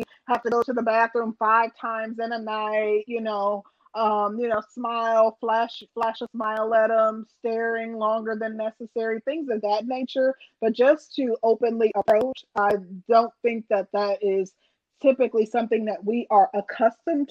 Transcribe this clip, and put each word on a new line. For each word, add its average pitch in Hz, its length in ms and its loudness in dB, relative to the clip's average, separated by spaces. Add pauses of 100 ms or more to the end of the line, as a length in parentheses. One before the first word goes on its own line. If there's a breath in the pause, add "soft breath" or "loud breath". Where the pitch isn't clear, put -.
(280 soft breath)
Have 240 160 0
to 233 60 -2
go 233 120 2
to 254 100 -4
the 240 100 -2
bathroom 226 560 0
five 226 320 2 (100)
times 226 400 -8
in 233 120 -4
a 233 60 -4
night, 214 680 -2
you 233 120 -4
know. 208 440 -2 (300 soft breath)
Um, 214 440 0
you 240 100 -2
know, 214 220 -2
smile, 226 680 0
flash, 226 420 -2 (120)
flash 226 260 -4
a 240 80 -10
smile 220 460 -4
at 220 160 4
him, 220 360 0 (140)
staring 226 560 -4
longer 220 400 -2
than 220 200 -6
necessary, 220 680 -6
things 294 280 -6
of 214 120 -2
that 214 240 0
nature. 262 500 -2 (240 soft breath)
But 233 140 0
just 277 420 2
to 247 260 -2
openly 226 540 2
approach, 220 480 2 (100)
I 208 220 2 (320)
don't 233 240 4 (100)
think 226 280 -2
that 196 220 0
that 202 300 -2
is 190 320 -2 (460)
typically 254 460 2
something 226 400 0
that 202 180 -6
we 226 260 -2
are 196 240 6
accustomed 277 760 0